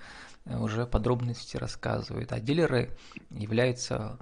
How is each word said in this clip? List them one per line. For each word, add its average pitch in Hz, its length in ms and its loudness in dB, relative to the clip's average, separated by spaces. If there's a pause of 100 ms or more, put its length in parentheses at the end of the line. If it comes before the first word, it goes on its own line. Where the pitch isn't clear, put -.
(460)
э, 123 100 -4
уже 113 280 0
подробности 120 720 2
рассказывают. 113 760 -2
А 117 80 -2
дилеры 135 500 4 (400)
являются 117 920 0